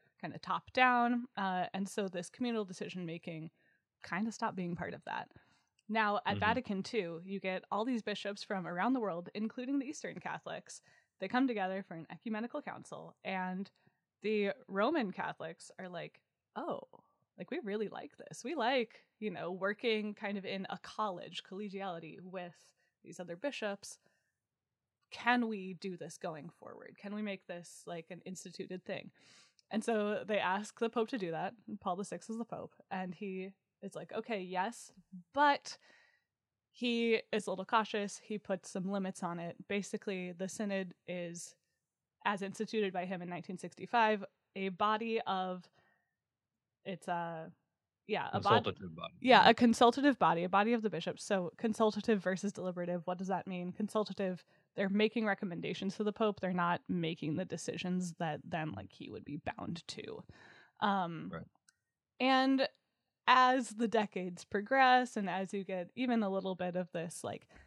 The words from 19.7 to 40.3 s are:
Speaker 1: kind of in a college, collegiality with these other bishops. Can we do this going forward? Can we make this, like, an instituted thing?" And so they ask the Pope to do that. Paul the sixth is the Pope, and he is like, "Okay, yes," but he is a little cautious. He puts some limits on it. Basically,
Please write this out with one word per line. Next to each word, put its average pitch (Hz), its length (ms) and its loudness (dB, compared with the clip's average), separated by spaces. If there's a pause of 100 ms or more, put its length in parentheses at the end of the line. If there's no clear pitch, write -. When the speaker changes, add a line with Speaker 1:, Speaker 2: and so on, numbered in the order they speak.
Speaker 1:
kind 202 240 -4
of 185 80 -6
in 196 240 -4
a 180 80 -6
college, 185 640 -6
collegiality 185 800 -8
with 180 320 -10 (480)
these - 160 -16
other 170 160 -8
bishops. 202 640 -6 (1120)
Can 240 380 2
we 190 260 -6
do 180 220 -6
this 165 220 -10
going 165 320 -8 (100)
forward? - 380 -16
Can 202 180 -10
we 214 60 -4
make 196 240 -6
this, 175 400 -12
like, 170 240 -8
an 175 140 -12
instituted 185 600 -10
thing?" - 260 -8 (640)
And 214 120 0
so 208 400 2
they 202 140 0
ask 196 400 0
the 233 100 0
Pope 226 200 0
to 269 100 -2
do 175 140 -4
that. 180 220 -4 (260)
Paul 180 160 -2
the 196 80 -4
sixth 180 260 -10
is 226 80 -6
the 233 60 -4
Pope, - 300 -10 (160)
and 185 240 -6
he 190 360 -8 (320)
is 196 120 -10
like, - 180 -12
"Okay, 220 280 -4
yes," 185 520 -4 (420)
but 285 440 4 (960)
he 233 480 2 (120)
is 214 140 0
a 202 40 -2
little 185 140 -2
cautious. 208 580 0
He 214 160 -4
puts - 320 -4
some 190 200 -2
limits 190 320 -2
on 170 180 -2
it. 170 160 -8 (120)
Basically, 190 640 -4